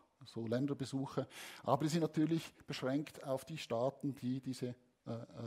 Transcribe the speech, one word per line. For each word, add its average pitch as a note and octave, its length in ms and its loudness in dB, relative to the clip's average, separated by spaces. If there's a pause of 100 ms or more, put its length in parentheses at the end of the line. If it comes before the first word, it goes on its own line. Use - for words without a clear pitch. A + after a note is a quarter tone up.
(260)
so A2+ 220 -6
Länderbesuche, C3+ 800 0 (340)
aber C3 220 4
die D#3 80 4
sind E3 100 4
natürlich D#3+ 500 2 (140)
beschränkt C#3+ 580 -2
auf C3 220 -2
die D#3+ 140 -6
Staaten, B2+ 560 0
die B2+ 260 -2
diese, B2 320 -4 (320)
äh, A#2+ 60 -6
äh, A#2 140 -6 (220)